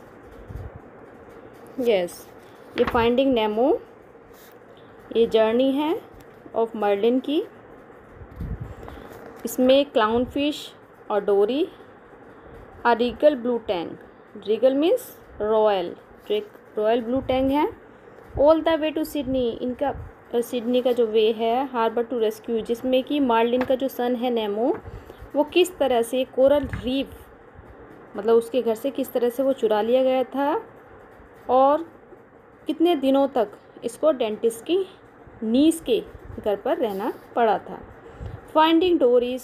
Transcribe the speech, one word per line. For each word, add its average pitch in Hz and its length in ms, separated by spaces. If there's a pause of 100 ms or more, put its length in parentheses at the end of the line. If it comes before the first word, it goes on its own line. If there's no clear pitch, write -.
(1900)
यस, 185 280 (640)
ये 240 60
फाइंडिंग 247 500
नेमो, 220 340 (1500)
ये 226 100
जर्नी 226 460
है 302 200 (640)
of 226 260
Merlin 208 420
की। 294 140 (2000)
इसमें 262 460
क्लाउनफिश 247 760 (440)
और 202 140
डोरी, 208 440 (1160)
a 240 160
regal 254 420
blue 240 160 (100)
tang, 170 240 (540)
regal 254 340
means 415 240 (340)
रॉयल, 214 540 (340)
जो 208 60
एक 214 160 (280)
रॉयल 220 260
ब्लू 247 240
टैंग 262 220
है, 294 180 (720)
all 311 280
the 330 140
way 311 160
to 311 160
Sydney, 262 340 (140)
इनका, 247 320 (400)
अ, 240 60
सिडनी 240 420
का 247 100
जो 240 140
वे 214 320
है, 226 180 (160)
harbor 226 400
to 240 140
rescue, 220 400
जिसमें 254 380
कि 294 160
मार्लिन 240 440
का 262 100
जो 262 140
सन 247 280
है 240 180
नेमो, 220 380 (640)
वो 277 100
किस 339 340
तरह 247 240
से 254 220
कोरल 277 420 (160)
रीफ, 254 260 (1080)
मतलब 214 180
उसके 233 280
घर 220 120
से 277 160
किस 269 220
तरह 240 160
से 240 140
वो 269 100
चुरा 214 300
लिया 240 200
गया 262 220
था 285 300 (960)
और 269 340 (840)
कितने 339 300
दिनों 269 320
तक 233 200 (360)
इसको 294 280
डेंटिस्ट 226 520
की 339 140 (640)
नीस 277 460
के 220 100 (460)
घर 202 120
पर 302 220
रहना 220 340 (220)
पड़ा 220 240
था। - 200 (760)
Finding 330 480
Dory 247 420